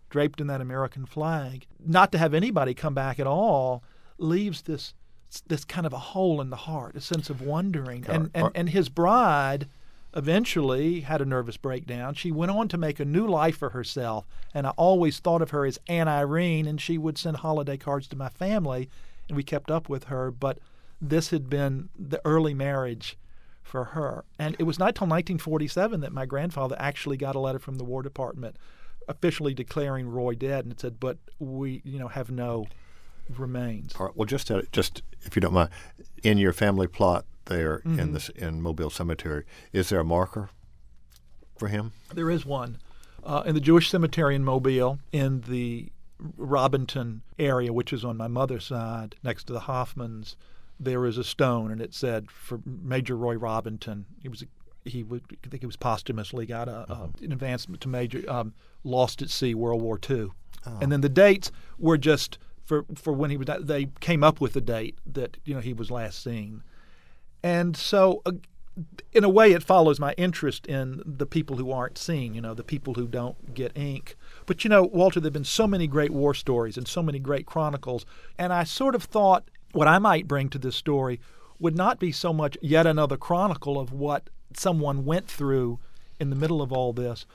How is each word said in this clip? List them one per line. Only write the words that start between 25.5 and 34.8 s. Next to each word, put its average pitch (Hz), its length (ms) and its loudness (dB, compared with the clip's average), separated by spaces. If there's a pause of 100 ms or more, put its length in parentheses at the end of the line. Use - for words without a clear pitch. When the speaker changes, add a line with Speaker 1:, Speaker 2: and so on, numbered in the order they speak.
Speaker 1:
that 135 100 -6
my 135 140 -4
grandfather 139 520 -4
actually 143 380 -4
got 135 200 -4
a 135 40 -2
letter 135 200 -2
from 135 180 -10
the 131 80 -6
War 127 180 -6
Department 131 540 -8 (500)
officially 151 460 0
declaring 131 560 -4
Roy 123 260 -2
dead, 131 300 -2
and 120 80 -8
it - 80 -14
said, 120 180 -6
"But 127 180 -4 (220)
we, 131 460 -6
you 135 140 -8
know, 123 100 -8
have 120 200 -8
no 120 380 -4 (600)
remains." 123 680 -4
Speaker 2:
All 95 100 -2
right. - 80 -10
Well, 110 100 0
just, 123 260 -2
uh, 98 120 0 (100)
just - 300 0 (180)